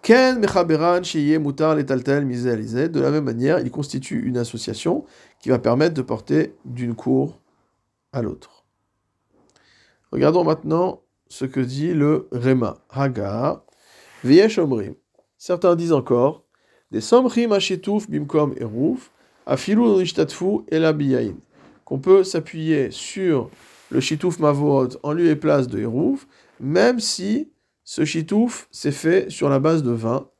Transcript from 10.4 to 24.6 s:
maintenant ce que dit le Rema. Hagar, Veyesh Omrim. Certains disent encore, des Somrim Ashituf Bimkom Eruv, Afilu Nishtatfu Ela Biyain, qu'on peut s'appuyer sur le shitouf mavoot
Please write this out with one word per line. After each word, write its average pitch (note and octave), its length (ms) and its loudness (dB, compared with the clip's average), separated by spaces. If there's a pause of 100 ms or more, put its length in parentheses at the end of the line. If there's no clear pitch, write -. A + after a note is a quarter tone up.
maintenant D#3+ 580 -2 (260)
ce - 180 -8
que C3+ 120 -6
dit C#3 360 -2
le D3+ 360 2
Rema. B2 480 0 (120)
Hagar, A#2+ 760 -4 (580)
Veyesh F#3+ 360 6
Omrim. C3 360 -2 (420)
Certains F3 380 2
disent E3+ 180 0
encore, C3 520 2 (480)
des - 80 -2
Somrim A#3+ 520 2
Ashituf G3 560 -2
Bimkom D3+ 480 0
Eruv, B2+ 540 -4 (360)
Afilu G3+ 360 0 (160)
Nishtatfu F3+ 640 -2 (100)
Ela D#3+ 220 2
Biyain, C3 420 0 (540)
qu'on C3+ 100 -6
peut F#3 240 6
s'appuyer D#3+ 680 -2
sur E3 580 -2 (400)
le C3 120 0
shitouf E3 400 -2
mavoot C#3+ 600 2